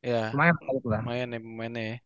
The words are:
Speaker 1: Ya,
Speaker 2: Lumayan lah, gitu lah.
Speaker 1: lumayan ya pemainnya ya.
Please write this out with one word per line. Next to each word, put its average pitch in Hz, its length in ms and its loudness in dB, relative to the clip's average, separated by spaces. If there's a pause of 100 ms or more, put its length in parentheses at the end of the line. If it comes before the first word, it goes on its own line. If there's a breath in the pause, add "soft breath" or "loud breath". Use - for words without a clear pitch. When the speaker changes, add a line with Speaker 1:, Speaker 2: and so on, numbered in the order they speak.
Speaker 1:
Ya, 113 280 0
Speaker 2:
Lumayan 156 300 6
lah, - 160 -4
gitu 127 100 -4
lah. 107 160 2
Speaker 1:
lumayan 120 300 -2
ya 117 80 -4
pemainnya 113 420 -6
ya. 110 120 -4 (100)